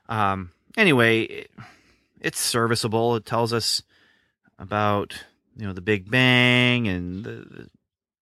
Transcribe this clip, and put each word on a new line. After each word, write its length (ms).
Um, 420
anyway, 460
it, 280
it's 200
serviceable. 760
It 100
tells 260
us 300
about, 560
you 100
know, 60
the 80
Big 300
Bang 800
and 360
the, 60
the 400